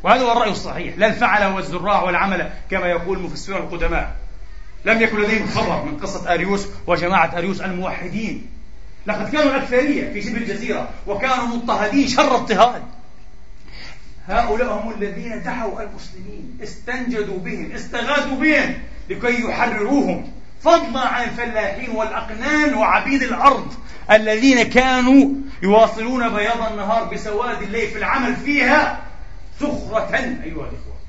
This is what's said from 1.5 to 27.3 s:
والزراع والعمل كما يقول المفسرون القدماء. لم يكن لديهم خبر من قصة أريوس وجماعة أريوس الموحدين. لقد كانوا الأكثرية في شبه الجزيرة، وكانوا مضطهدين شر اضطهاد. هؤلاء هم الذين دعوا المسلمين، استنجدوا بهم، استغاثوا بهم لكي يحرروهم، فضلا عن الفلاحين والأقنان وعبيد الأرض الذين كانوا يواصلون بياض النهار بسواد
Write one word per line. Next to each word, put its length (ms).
والزراع 500
والعمل 460
كما 160
يقول 300
المفسرون 440
القدماء. 540
لم 160
يكن 200
لديهم 260
خبر 360
من 140
قصة 360
أريوس 340
وجماعة 500
أريوس 240
الموحدين. 880
لقد 240
كانوا 200
الأكثرية 600
في 80
شبه 160
الجزيرة، 520
وكانوا 380
مضطهدين 600
شر 280
اضطهاد. 480
هؤلاء 460
هم 200
الذين 500
دعوا 380
المسلمين، 840
استنجدوا 760
بهم، 320
استغاثوا 640
بهم 380
لكي 320
يحرروهم، 920
فضلا 460
عن 160
الفلاحين 680
والأقنان 840
وعبيد 500
الأرض 500
الذين 520
كانوا 680
يواصلون 680
بياض 420
النهار 320
بسواد 580